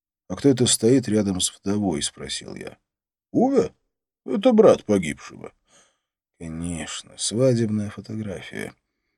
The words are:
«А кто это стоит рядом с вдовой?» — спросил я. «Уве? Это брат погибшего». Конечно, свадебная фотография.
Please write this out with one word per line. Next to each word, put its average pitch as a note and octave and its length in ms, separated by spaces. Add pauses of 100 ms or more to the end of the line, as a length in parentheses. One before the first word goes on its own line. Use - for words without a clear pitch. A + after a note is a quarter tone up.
(280)
«А F#2+ 80
кто - 120
это B2+ 200
стоит B2 400
рядом G2+ 340
с - 100
вдовой?» — G2 520
спросил - 500
я. G1+ 240 (540)
«Уве? A3 420 (540)
Это B3 260
брат G#3 320
погибшего». D#2+ 680 (840)
Конечно, E2 800
свадебная A2 720
фотография. G2+ 840 (440)